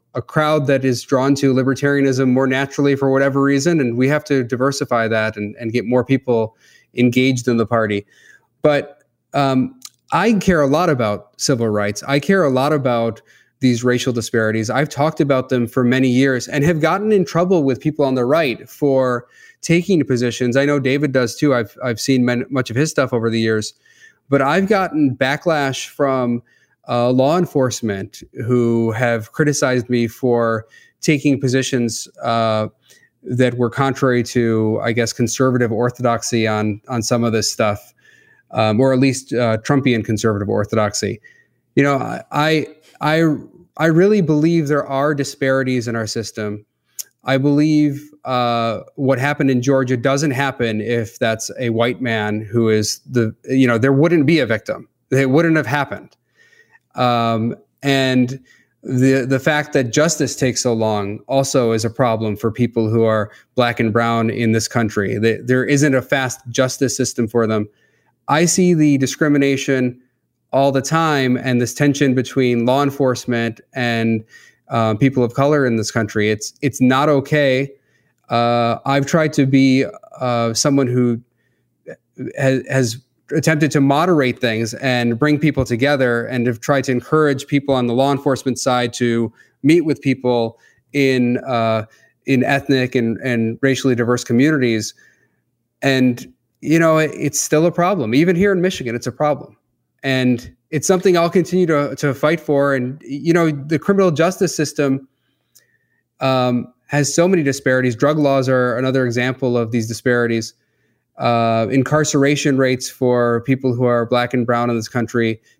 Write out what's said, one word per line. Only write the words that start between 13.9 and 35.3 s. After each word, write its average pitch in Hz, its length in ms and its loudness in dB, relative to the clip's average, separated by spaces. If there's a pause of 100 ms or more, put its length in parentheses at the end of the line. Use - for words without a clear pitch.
disparities. 110 600 -2
I've 139 180 -2
talked 156 320 -2
about 135 280 0
them 123 180 0
for 127 160 -2
many 131 260 2
years 127 380 2
and 143 160 -2
have 156 180 0
gotten 196 300 0
in 190 140 4
trouble 175 380 0
with 131 160 0
people 147 260 -2
on 131 100 0
the 123 100 0
right 139 420 0
for 131 600 0 (340)
taking 170 440 2
positions. 123 500 -2
I 139 100 2
know 147 140 0
David 135 320 0
does 127 240 0
too. 143 200 2
I've, 117 280 -4
I've 120 160 -4
seen 131 240 2
men-, 120 260 0
much 127 200 -4
of 110 60 -6
his 156 160 0
stuff 135 200 -2
over 113 200 0
the 113 80 -2
years, 110 340 -2 (560)
but 135 100 2
I've 160 280 0
gotten 156 500 0
backlash 139 720 -2
from, 127 560 -2 (440)
uh, 120 220 0
law 131 260 2
enforcement 120 840 -2 (240)
who 117 460 2
have 117 400 -2
criticized 135 580 0
me 120 180 0
for 113 600 -2 (340)
taking 143 380 0
positions, 127 680 -2 (140)
uh, 113 460 0 (560)
that 123 320 0
were 120 160 -2
contrary 131 500 0
to, 110 600 0
I 117 80 -2
guess, 113 200 0
conservative 123 600 0